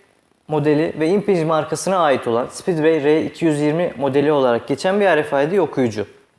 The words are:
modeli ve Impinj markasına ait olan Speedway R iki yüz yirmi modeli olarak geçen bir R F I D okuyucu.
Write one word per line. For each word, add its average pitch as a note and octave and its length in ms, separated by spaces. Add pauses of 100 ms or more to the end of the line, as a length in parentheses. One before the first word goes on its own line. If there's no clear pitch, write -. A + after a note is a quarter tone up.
(480)
modeli D3+ 520
ve D#3 80
Impinj F#3+ 360
markasına D#3 540
ait C#3+ 300
olan A#2+ 240
Speedway D#3+ 520
R D3+ 180
iki - 240
yüz D3 160
yirmi D3+ 360
modeli C#3 340
olarak B2+ 360
geçen F#3+ 320
bir G3+ 60
R D#3 180
F C#3+ 200
I D3+ 80
D G3 100
okuyucu. A#2 440 (340)